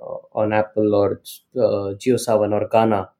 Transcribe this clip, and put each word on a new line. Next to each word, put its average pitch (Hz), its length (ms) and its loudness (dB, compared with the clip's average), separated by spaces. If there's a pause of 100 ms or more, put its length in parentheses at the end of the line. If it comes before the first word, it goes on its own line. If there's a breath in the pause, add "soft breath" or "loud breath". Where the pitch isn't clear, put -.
uh, - 400 -12
on 107 120 0
Apple 107 420 0
or, 101 260 0 (360)
uh, 101 380 0 (100)
JioSaavn 110 480 0
or 104 160 -2
Gaana 110 400 2 (120)